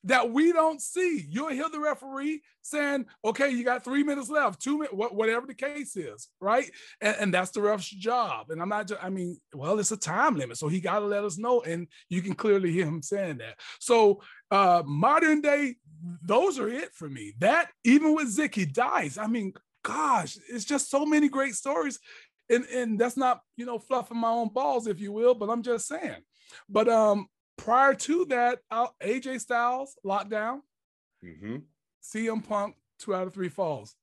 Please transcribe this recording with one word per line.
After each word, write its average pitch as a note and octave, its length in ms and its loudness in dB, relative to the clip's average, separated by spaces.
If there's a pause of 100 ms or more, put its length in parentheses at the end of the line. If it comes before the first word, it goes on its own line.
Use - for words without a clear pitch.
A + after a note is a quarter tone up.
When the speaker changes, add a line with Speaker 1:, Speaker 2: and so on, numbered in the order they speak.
Speaker 1:
that A#3+ 260 2
we D4+ 200 4
don't D#4+ 300 2
see. E4+ 480 -4
You'll C4+ 200 -4
hear D4 200 -4
the D#4 100 -8
referee D4 600 -4 (200)
saying, C#4+ 440 -4 (180)
"Okay, C4 260 0
you A#3+ 140 -2
got B3 200 -2
three C#4 200 0
minutes C#4+ 260 -2
left, C#4 320 0
two D4 180 -2
min-," D4+ 120 -6
wha-, G#3 180 -4
whatever A3+ 380 0
the C4+ 60 -14
case C#4+ 420 -8
is, A#2+ 340 -10 (100)
right? A3+ 300 0 (320)
And, G#3+ 180 2
and G3 140 0
that's F#3 180 0
the G#3 100 -4
ref's G#3 280 0
job. F#3+ 600 -2
And D#3+ 100 -6
I'm F3+ 80 -2
not G#3 180 -4
ju-, G3 140 -6
I F#3 80 -6
mean, F3+ 280 -6 (160)
well, D#3 260 0
it's G3+ 120 0
a G#3+ 60 -6
time G#3 380 2
limit, B2 220 -6
so D#3 100 -4
he F3+ 120 0
gotta F#3+ 260 -2
let G3+ 180 -2
us F#3+ 140 -6
know, A#3+ 240 2
and E3+ 260 -6 (220)
you F3 120 -2
can F#3 120 -4
clearly G3 380 2
hear F3 140 0
him D#3 160 -4
saying F#3 360 -4
that. A2+ 220 -14 (200)
So, G#3+ 420 4 (300)
uh, F3+ 340 6
modern D4 560 4
day, C#4+ 340 2 (460)
those C4+ 380 2
are A3 100 -2
it C4+ 240 -8
for D#3 160 -12
me. A2 300 -12
That, C#4+ 320 4 (120)
even D4 300 8
with C#4+ 220 0
Zicky G3+ 360 0
Dice, F3+ 460 0
I G#3+ 100 -6
mean, G#3+ 260 -2 (300)
gosh, C4+ 540 0 (120)
it's A#3+ 160 -8
just C#4+ 240 -2
so C#4 160 0
many D4+ 240 4
great C4+ 260 -2
stories. D4 440 -4 (500)
And, B3 160 4
and A#3 340 -2
that's A#3+ 180 0
not, B3+ 220 2 (160)
you A#3+ 100 -10
know, A#3+ 140 -6
fluffing A#3+ 380 -4
my A3+ 120 0
own A#3 200 0
balls, B3 380 -2
if F#3 120 -4
you G3+ 120 -8
will, A#3 220 4
but G#3+ 160 -2
I'm A#3 140 -2
just A#3 240 -2
saying. E3+ 340 -8 (480)
But, G#3+ 200 4
um, G#3+ 380 4 (300)
prior C4+ 360 4
to E4 320 0
that, B3 340 0 (100)
uh, A#3 180 0 (140)
A B3 180 -2
J C4 180 -8
Styles, B3 580 -2 (100)
Lockdown. G#3 540 -4 (640)
Speaker 2:
Mm-hmm. F#2 340 -12 (440)
Speaker 1:
C A3+ 260 -6
M A3 140 -4
Punk, G#3 340 -4 (240)
two G3 160 -4
out F#3 120 -4
of F#3 60 -12
three F#3 140 -6
falls. D3 560 -6